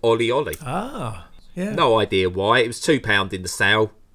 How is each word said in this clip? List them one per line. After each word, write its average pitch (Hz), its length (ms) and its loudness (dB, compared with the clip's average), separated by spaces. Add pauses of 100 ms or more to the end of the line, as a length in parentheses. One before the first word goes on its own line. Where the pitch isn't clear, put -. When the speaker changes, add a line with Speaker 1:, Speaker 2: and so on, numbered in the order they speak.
Speaker 1:
Oli 117 280 2
Oli. 123 320 -2
Speaker 2:
Ah, 160 640 -8 (260)
yeah. 196 200 -6
Speaker 1:
No 127 240 4
idea 95 300 2
why. 101 320 2
It 113 60 2
was 120 140 -8
two 147 200 2
pound 101 320 0
in 92 100 -6
the 90 60 -8
sale. 107 440 2 (220)